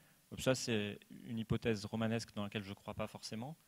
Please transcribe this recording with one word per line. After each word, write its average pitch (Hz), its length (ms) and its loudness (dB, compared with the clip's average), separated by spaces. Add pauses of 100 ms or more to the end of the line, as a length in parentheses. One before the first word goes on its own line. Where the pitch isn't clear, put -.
(380)
ça 131 160 6
c'est 107 460 2 (240)
une 117 160 -4
hypothèse 110 460 2
romanesque 113 500 0
dans 107 80 -2
laquelle 101 200 -2
je 95 60 -8
ne 101 60 -6
crois - 180 -8
pas 107 140 -2
forcément, 113 500 -8 (100)